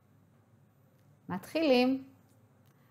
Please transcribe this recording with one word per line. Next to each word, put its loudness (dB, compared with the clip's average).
ומתחילים. 0